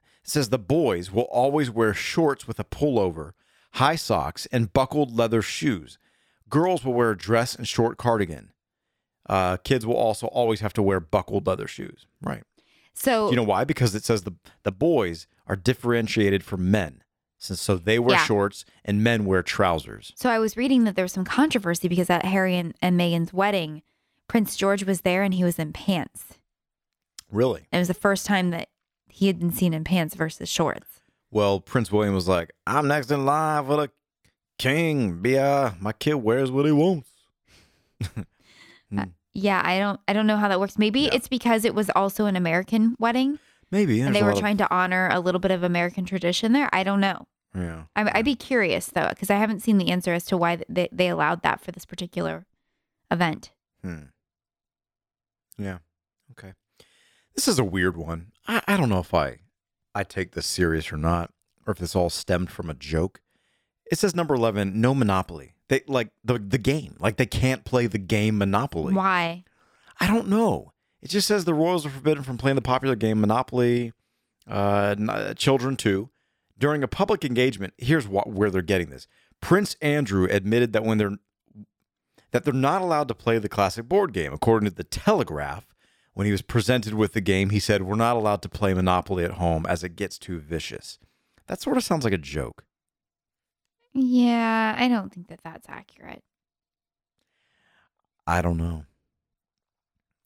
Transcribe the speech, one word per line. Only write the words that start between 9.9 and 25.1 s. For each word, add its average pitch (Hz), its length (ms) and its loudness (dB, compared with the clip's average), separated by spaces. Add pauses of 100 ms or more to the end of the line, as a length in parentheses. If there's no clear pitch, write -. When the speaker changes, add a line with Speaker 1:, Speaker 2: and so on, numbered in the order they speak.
Speaker 1:
also 113 300 -2
always 113 340 -2
have 107 120 -4
to 107 100 0
wear 98 160 2
buckled 92 480 -4
leather 95 220 -2
shoes. - 380 -14 (140)
Right. - 220 -10 (520)
Speaker 2:
So 220 340 0
Speaker 1:
Do - 20 0
you 127 60 2
know 120 80 2
why? 104 180 2
Because 127 320 0
it 107 100 -8
says 107 200 0
the, 92 100 -10 (300)
the 101 80 -2
boys 101 560 -2 (180)
are - 100 -2
differentiated 110 840 2
from 92 300 -2
men. 85 320 -2 (340)
So, - 160 -10
so 95 220 0
they 107 220 2
wear 120 180 4
Speaker 2:
Yeah. - 80 6
Speaker 1:
shorts 101 400 0 (200)
and 104 200 2
men 113 200 4
wear 95 180 4
trousers. 82 760 -2
Speaker 2:
So - 120 -2
I 226 100 2
was 220 180 -2
reading 247 280 4
that 202 120 0
there 185 80 0
was 185 80 -6
some 185 120 -4
controversy 185 640 0
because 180 220 0
at 175 160 2
Harry 185 300 2
and, 170 260 -4
and 180 180 4
Meghan's 170 320 0
wedding, 185 500 -2 (460)
Prince - 280 0
George 196 280 0
was 190 160 -2
there 185 220 0